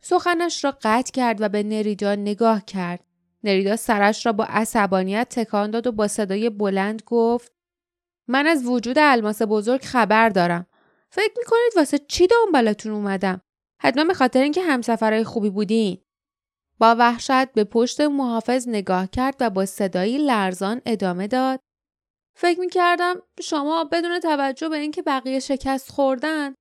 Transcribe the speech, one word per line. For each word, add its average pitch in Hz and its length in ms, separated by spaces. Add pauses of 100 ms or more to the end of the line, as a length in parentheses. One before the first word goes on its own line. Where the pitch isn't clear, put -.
سخنش 349 600
را 277 180
قطع 226 300
کرد 233 300
و 214 80
به 208 140
نریدا 208 520
نگاه 208 500
کرد. 175 380 (400)
نریدا 196 320
سرش 214 500
را 233 80
با 208 120
عصبانیت 202 840
تکان 214 420
داد 226 160
و 247 40
با 214 160
صدای 208 420
بلند 202 560
گفت: 233 460 (760)
"من 277 200
از 294 180
وجود 247 340
الماس 233 500
بزرگ 220 320
خبر 220 480
دارم. 175 380 (420)
فکر 415 280
می‌کنید 466 380
واسه 294 320
چی 359 200
دنبالتون 277 640
اومدم؟ 196 500 (400)
حتما 262 220
به 359 100
خاطر 254 280
اینکه 294 220
همسفرهای 226 600
خوبی 214 260
بودین." 202 480 (840)
با 226 200
وحشت 254 540
به 214 100
پشت 233 380
محافظ 254 680
نگاه 190 400
کرد 254 320
و 240 100
با 190 160
صدایی 196 520
لرزان 214 680
ادامه 190 420
داد: 262 320 (760)
"فکر 349 220
می‌کردم 349 600 (200)
شما 320 420
بدون 339 360
توجه 294 500
به 311 80
اینکه 302 240
بقیه 262 380
شکست 269 520
خوردن 277 680